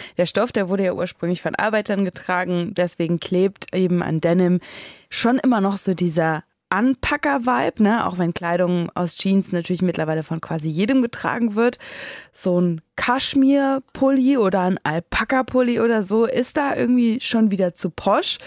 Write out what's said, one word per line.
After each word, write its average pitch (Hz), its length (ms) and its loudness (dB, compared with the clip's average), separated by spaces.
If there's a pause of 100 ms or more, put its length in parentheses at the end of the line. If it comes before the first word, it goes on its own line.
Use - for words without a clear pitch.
(180)
Der 175 80 4
Stoff, 220 260 0
der 196 160 0
wurde 196 160 0
ja 180 80 0
ursprünglich 180 480 -4
von - 140 -4
Arbeitern 208 500 0
getragen, 180 720 -4
deswegen 175 440 -2
klebt 190 560 -2
eben 180 280 2
an 160 180 -2
Denim 175 400 4 (480)
schon 240 300 0
immer 240 240 2
noch 196 160 0
so 190 160 -2
dieser 160 500 0 (240)
Anpacker-Vibe, 254 1160 0
ne? 214 240 2
Auch 180 120 -6
wenn 170 160 0
Kleidung 175 600 -2
aus 175 200 -4
Jeans 190 380 0
natürlich 170 280 -2
mittlerweile 160 420 -2
von 160 200 -6
quasi 160 260 -6
jedem 208 320 0
getragen 233 540 -2
wird. 233 240 0 (540)
So 180 280 0
ein 170 220 0 (140)
Kaschmir-Pulli 269 1400 2
oder 196 260 2
ein 185 200 2
Alpaka-Pulli 240 960 0
oder 226 220 2
so 220 240 2
ist - 320 -2
da 285 160 0
irgendwie 240 460 2
schon 220 300 2
wieder 185 240 0
zu - 160 -4
posch. - 560 0